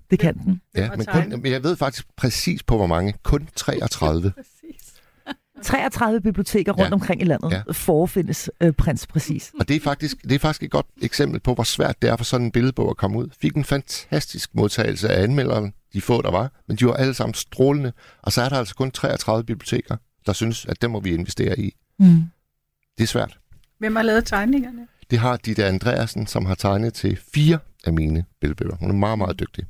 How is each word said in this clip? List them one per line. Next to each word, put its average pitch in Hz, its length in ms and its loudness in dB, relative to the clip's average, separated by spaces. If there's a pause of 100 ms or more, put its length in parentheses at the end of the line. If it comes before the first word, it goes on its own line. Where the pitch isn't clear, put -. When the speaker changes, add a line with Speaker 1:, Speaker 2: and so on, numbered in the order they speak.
(100)
Speaker 1:
Det 185 80 6
kan - 200 0
den. 185 220 0 (160)
Speaker 2:
Ja, 117 140 0
Speaker 3:
Og 107 80 -6
Speaker 2:
men 113 80 -2
Speaker 3:
tegne. 165 240 2
Speaker 2:
kun, 120 120 -6
men 131 100 0
jeg 131 100 -2
ved 165 140 0
faktisk - 300 -4 (100)
præcis - 460 -2
på, 113 140 4
hvor 101 100 4
mange. 87 360 2
Kun 143 340 2
treogtredive. 90 800 0
Speaker 4:
<laughs> - 0 -
Præcis. - 580 -20 (680)
Speaker 1:
Treogtredive 233 580 0
biblioteker 202 520 0
rundt 190 180 2
Speaker 2:
Ja. 196 40 2
Speaker 1:
omkring 190 280 0
i - 20 2
landet 165 280 0
Speaker 2:
Ja. 95 100 -2 (100)
Speaker 1:
forefindes, 165 760 0 (100)
øh, 170 120 6
Prins - 340 0
Præcis. - 540 -4
Speaker 2:
Og - 80 -2
det 143 80 2
er 147 40 0
faktisk, 143 420 -4
det 127 100 -2
er 147 60 4
faktisk 156 240 -2
et - 80 -8
godt 147 160 0 (160)
eksempel - 380 -2
på, 123 140 2
hvor 117 100 0
svært - 380 0
det 117 80 4
er 117 60 2
for 117 80 -4
sådan 123 220 0
en 110 60 -4
billedbog 120 380 0
at 113 60 -6
komme 101 220 -2
ud. 123 100 -4 (120)
Fik 147 160 0
en 147 80 0
fantastisk - 880 -4
modtagelse 104 540 0
af 92 140 2
anmelderne, 117 500 0 (200)
de 98 80 -4
få, 120 220 2
der 92 80 -2
var, 107 220 0 (160)
men 110 80 -2
de 120 100 4
var 117 80 4
alle 131 200 2
sammen 113 200 -4
strålende. 135 580 0 (300)
Og - 100 -2
så 123 100 2
er 127 60 0
der 143 80 -2
altså 117 180 -4
kun 131 160 -2
treogtredive 117 540 -2
biblioteker, 120 520 -4 (300)
der 101 60 2
synes, 113 340 -4
at - 160 -6
dem 120 80 2
må 107 100 -6
vi 92 140 -2
investere 92 460 -2
i. 101 140 -4 (240)
Speaker 1:
Mm. 170 240 10 (760)
Speaker 2:
Det 113 40 0
er 113 40 2
svært. - 320 -4 (400)
Speaker 3:
Hvem 220 180 -2
har 220 60 2
lavet 220 240 2
tegningerne? 240 600 0 (240)
Speaker 2:
Det 120 80 4
har 123 180 2
Ditte 107 300 -2
Andreasen, 107 600 0
som 95 200 -2
har 92 80 0
tegnet 104 400 0
til 98 240 -2 (160)
fire 151 240 6 (260)
af 82 80 0
mine 80 320 2 (160)
billedbøger. 76 360 -4
Hun 85 140 -4
er 98 40 0
meget, 104 240 0
meget 92 220 -4
dygtig. - 300 -8